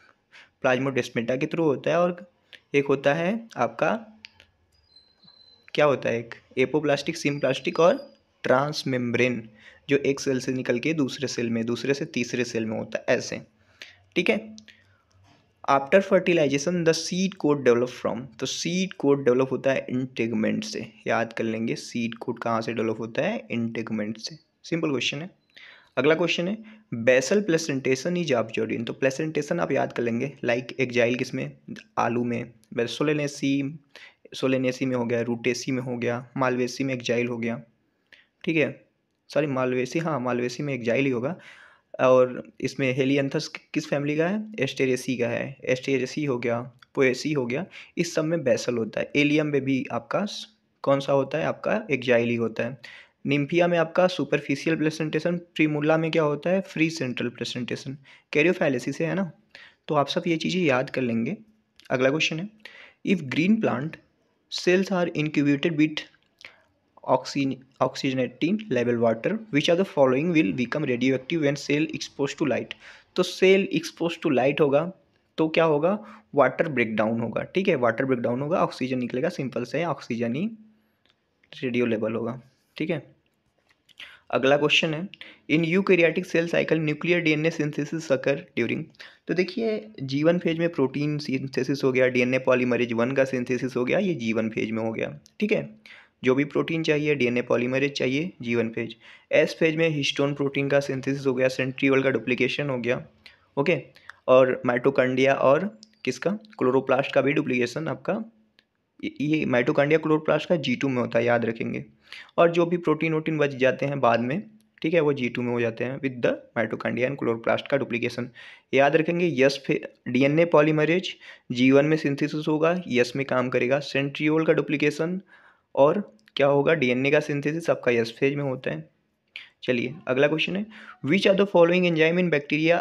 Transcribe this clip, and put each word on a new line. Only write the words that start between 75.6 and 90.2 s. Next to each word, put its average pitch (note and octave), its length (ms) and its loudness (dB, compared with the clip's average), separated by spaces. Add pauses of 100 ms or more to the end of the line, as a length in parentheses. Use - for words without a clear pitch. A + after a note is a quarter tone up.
होगा, D#3+ 280 2 (440)
वाटर C3 320 2
ब्रेकडाउन A2+ 520 0
होगा, A2+ 220 -4 (140)
ठीक G3 120 0
है, F3 80 4
वाटर B2 300 0
ब्रेकडाउन B2 360 0
होगा, D3+ 220 0
ऑक्सीजन B2+ 360 -4
निकलेगा, B2 300 -2
सिंपल B2+ 340 -6
से C#3 220 -4
ऑक्सीजन A#2+ 500 -4
ही E3+ 100 -2 (1080)
रेडियो B2 340 -2
लेवल A2 280 -2
होगा, A#2 280 -6 (360)
ठीक D#3 120 -4
है। D#3 120 -4 (1300)
अगला C3 260 4
क्वेश्चन D3+ 360 2
है, E3+ 140 -6 (440)
in D#3+ 160 4
eukaryotic F3 580 4
cell E3 240 0
cycle D#3 320 2
nuclear D#3 400 0
डीएनए D#3 300 2
synthesis D3 600 -4
occur C3+ 240 0 (220)
during, B2 260 -2 (440)
तो E3+ 60 0
देखिए G#3+ 460 -2 (220)
जीवन D3 380 2